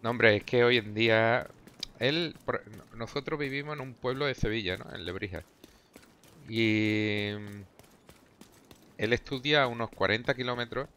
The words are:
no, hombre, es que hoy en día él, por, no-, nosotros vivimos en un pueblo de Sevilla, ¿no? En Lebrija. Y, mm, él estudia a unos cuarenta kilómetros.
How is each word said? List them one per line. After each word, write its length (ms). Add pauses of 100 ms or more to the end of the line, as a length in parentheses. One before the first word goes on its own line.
no, 80
hombre, 260
es 80
que 200
hoy 140
en 160
día 520 (520)
él, 360 (120)
por, 200
no-, 300
nosotros 420
vivimos 360
en 80
un 100
pueblo 320
de 100
Sevilla, 440
¿no? 160
En 100
Lebrija. 380 (1040)
Y, 920
mm, 240 (1300)
él 160
estudia 520
a 20
unos 240
cuarenta 440
kilómetros. 640